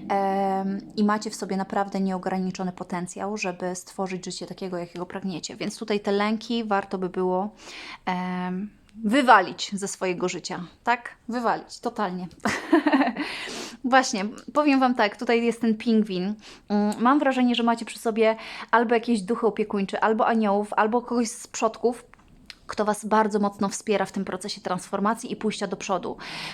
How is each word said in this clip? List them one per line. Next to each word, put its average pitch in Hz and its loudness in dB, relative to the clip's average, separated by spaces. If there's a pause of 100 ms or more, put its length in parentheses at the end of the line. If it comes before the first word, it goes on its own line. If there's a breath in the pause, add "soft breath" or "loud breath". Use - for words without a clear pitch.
em, 196 0 (140)
i 214 2
macie 214 2
w - -10
sobie 190 -4
naprawdę 196 -2
nieograniczony 185 -2
potencjał, 190 -6
żeby 180 -4
stworzyć 185 -6
życie 180 -8
takiego, 185 -8
jakiego 175 -8
pragniecie. 190 -8
Więc 202 -6
tutaj 214 -2
te 208 -2
lęki 214 0
warto 196 -2
by 185 -2
było, 185 0 (560 loud breath)
em, 180 -4 (340)
wywalić 220 6
ze 196 -4
swojego 180 -2
życia, 175 -8 (200)
tak? 240 0 (140)
Wywalić, 220 -2
totalnie. 185 -4
<laughs> - -20 (1500 loud breath)
Właśnie, 254 4 (280)
powiem 294 4
wam 254 4
tak, 214 2
tutaj 233 2
jest 233 0
ten 226 2
pingwin. 214 2 (340 loud breath)
Mm, 208 2
mam 254 6
wrażenie, 254 4
że 233 0
macie 233 2
przy - -12
sobie 220 4 (360 loud breath)
albo 233 4
jakieś 226 2
duchy 226 0
opiekuńcze, 208 -2
albo 220 4
aniołów, 208 2
albo 220 2
kogoś 240 0
z - -12
przodków, - -2 (600)
kto - -2
was 208 0
bardzo 214 4
mocno 202 0
wspiera 202 0
w - -8
tym 190 -4
procesie - -8
transformacji 196 -2
i - -6
pójścia 208 -2
do 185 -4
przodu. - -4 (360 loud breath)